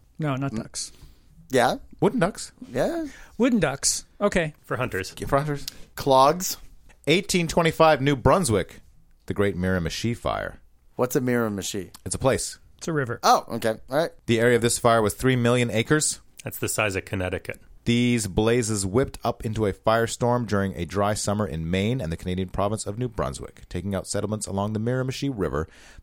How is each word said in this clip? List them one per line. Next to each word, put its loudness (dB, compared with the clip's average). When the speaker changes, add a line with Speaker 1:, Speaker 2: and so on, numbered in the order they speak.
Speaker 1:
No, -2
not -2
Speaker 2:
Mm. -6
Speaker 1:
ducks. -8
Speaker 2:
Yeah. 4
Speaker 3:
Wooden 2
ducks. -2
Speaker 2:
Yeah. -2
Speaker 1:
Wooden 4
ducks. -2
Okay. 0
Speaker 4:
For -6
hunters. -4
Speaker 3:
Yeah, -8
for 2
hunters. -4
Speaker 2:
Clogs. 4
Speaker 3:
Eighteen 2
twenty-five, 4
New 2
Brunswick. 2
The -4
Great 0
Miramichi 0
Fire. -6
Speaker 2:
What's 0
a 2
Miramichi? -2
Speaker 3:
It's -4
a -4
place. 0
Speaker 1:
It's -8
a -4
river. -4
Speaker 2:
Oh, 4
okay. -2
All -2
right. 0
Speaker 3:
The 2
area 6
of -2
this 0
fire 4
was 2
three 0
million 2
acres. 0
Speaker 4:
That's -10
the -4
size -2
of -6
Connecticut. -6
Speaker 3:
These 2
blazes 0
whipped 0
up -4
into -2
a 0
firestorm 0
during 0
a -4
dry 0
summer -2
in -4
Maine 0
and -4
the -4
Canadian -4
province -2
of -6
New -4
Brunswick, -6
taking -6
out -4
settlements -4
along -2
the -2
Miramichi -2
River. -2